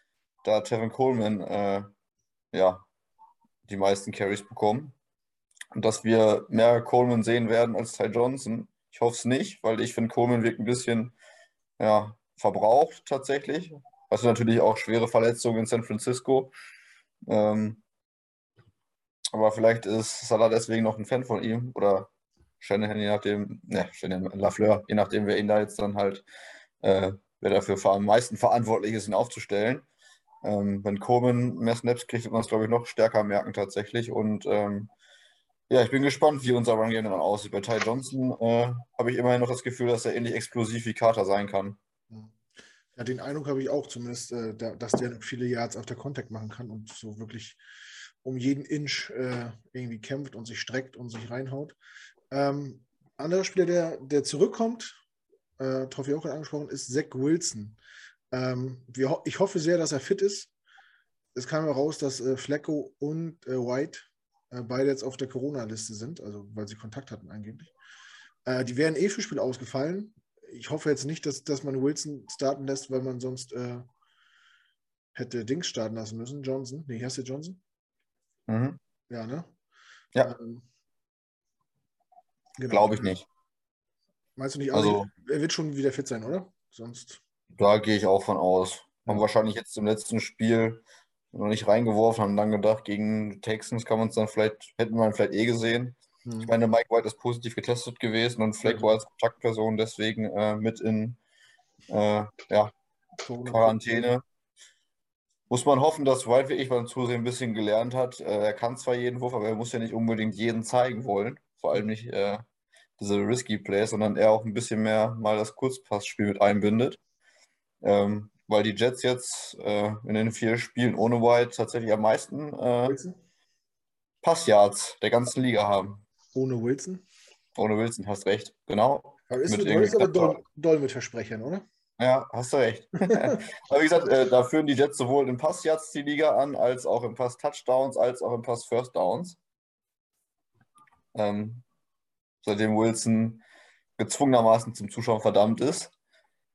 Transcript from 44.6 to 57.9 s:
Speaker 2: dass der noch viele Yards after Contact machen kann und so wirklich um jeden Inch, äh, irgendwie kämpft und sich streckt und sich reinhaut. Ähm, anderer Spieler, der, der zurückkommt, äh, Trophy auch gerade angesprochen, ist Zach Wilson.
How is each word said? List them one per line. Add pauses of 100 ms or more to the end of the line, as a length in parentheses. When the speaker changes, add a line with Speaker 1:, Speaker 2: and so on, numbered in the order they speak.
Speaker 2:
dass
der
noch
viele
Yards
after
Contact
machen
kann
und
so
wirklich (640)
um
jeden
Inch,
äh, (220)
irgendwie
kämpft
und
sich
streckt
und
sich
reinhaut. (540)
Ähm, (320)
anderer
Spieler,
der,
der
zurückkommt, (560)
äh,
Trophy
auch
gerade
angesprochen,
ist
Zach
Wilson. (560)